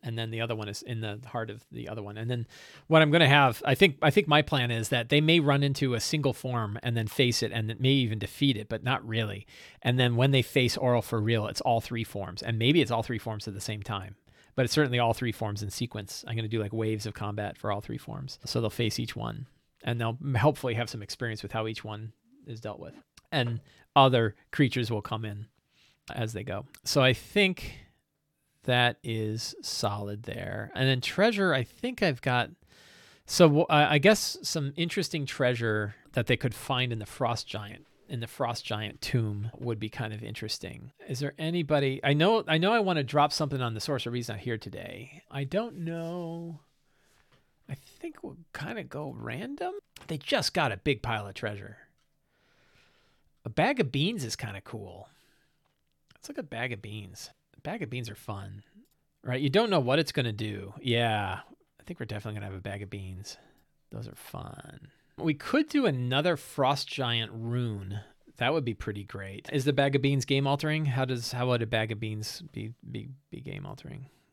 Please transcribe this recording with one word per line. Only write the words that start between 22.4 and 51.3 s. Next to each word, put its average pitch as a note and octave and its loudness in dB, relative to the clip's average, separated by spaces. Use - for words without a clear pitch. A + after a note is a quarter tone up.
is A2+ -12
dealt G#2 -10
with. - -16
And A#2+ 0
other B2+ 8
creatures B2 4
will G#2+ -2
come A2+ -6
in G#2 -10
as A2+ -4
they G#2+ -6
go. A2 -6
So - 2
I B2+ 8
think - 0
that B2 4
is A2 -4
solid G#2 -4
there. - -8
And C3 2
then C3 2
treasure, G3 2
I B2+ 0
think - -8
I've D3+ 2
got, B2 0
so - 8
w-, D3+ 6
I, D3+ 6
I D3 6
guess G#3 4
some C#3+ -4
interesting E3 -2
treasure A#2 0
that A#2+ 0
they B2 4
could B2+ 0
find B2 -2
in A2+ -4
the G#2 -10
Frost A#2 -2
Giant, G#2 -12
in C3 -6
the A2+ -6
Frost A#2+ -4
Giant G#2+ -6
tomb G#2+ -2
would A2+ -4
be G#2+ -6
kind G#2+ -8
of G#2+ -10
interesting. - -10
Is C3 -6
there C#3+ -4
anybody, D3+ 0
I C#3 4
know, E3+ 4
I D#3+ 2
know F#3+ 4
I A#3 4
wanna F3+ 2
drop C#3+ 4
something C#3 -2
on A#2 -2
the A2 -6
Sorcerer. B2 -2
He's A#2+ -4
not G#2 -8
here A2+ -4
today. G#2 -12
I C#3 -6
don't G#3+ -4
know. E3 -8
I C#3 -10
think - -14
we'll - -12
kinda F3 -8
go C3 -10
random. A3+ -8
They D#3+ -6
just - 0
got D3+ 2
a G2 -2
big C3+ 0
pile G#2+ -4
of G2 -12